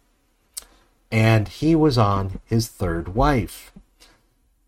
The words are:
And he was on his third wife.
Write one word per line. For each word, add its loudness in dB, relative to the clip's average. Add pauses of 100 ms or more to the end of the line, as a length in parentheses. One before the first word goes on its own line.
(1120)
And 2
he 0
was 2
on 0
his -2
third -6
wife. -2 (960)